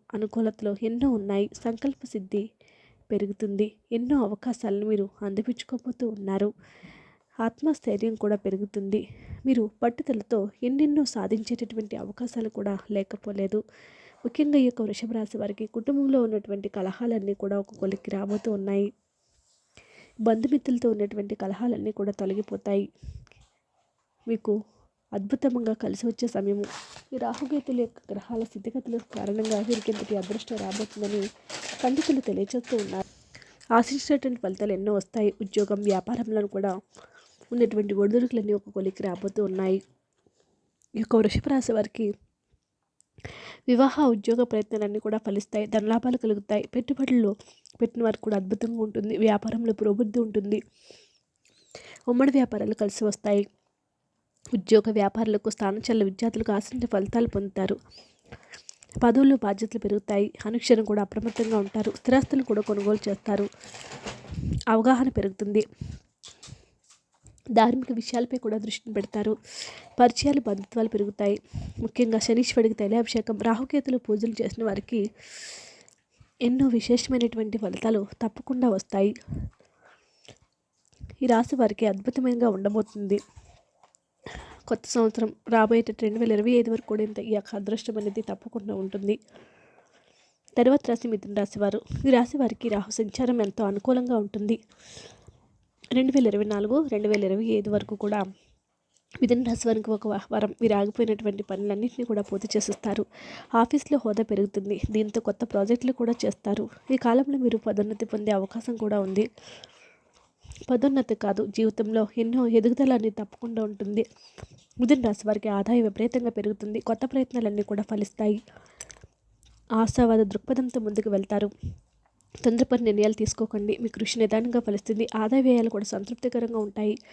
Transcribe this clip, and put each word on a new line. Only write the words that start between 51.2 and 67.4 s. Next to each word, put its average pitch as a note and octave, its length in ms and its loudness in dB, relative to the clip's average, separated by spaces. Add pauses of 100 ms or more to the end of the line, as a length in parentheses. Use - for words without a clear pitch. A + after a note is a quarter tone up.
ఉమ్మడి B3+ 240 4
వ్యాపారాలు G#3+ 420 2
కలిసి G#3 300 -2
వస్తాయి. G3+ 380 2 (1120)
ఉద్యోగ G#3+ 380 4
వ్యాపారులకు, G#3+ 580 0
స్థానచలన G#3+ 540 0
విద్యార్థులకు G#3+ 480 -2
ఆశించిన A#3 400 -4
ఫలితాలు A3 360 0
పొందుతారు. G3 480 -2 (1300)
పదవుల్లో C4+ 440 8
బాధ్యతలు G#3 340 -2
పెరుగుతాయి. G#3 480 0 (180)
అనుక్షణం A3+ 380 4
కూడా G#3 180 0
అప్రమత్తంగా A3 560 -2
ఉంటారు. G3+ 380 -2
స్థిరాస్తులను C4 540 2
కూడా G#3 180 2
కొనుగోలు G#3 340 2
చేస్తారు. G3+ 460 -2 (1200)
అవగాహన A#3+ 400 4
పెరుగుతుంది. G3+ 560 0 (1800)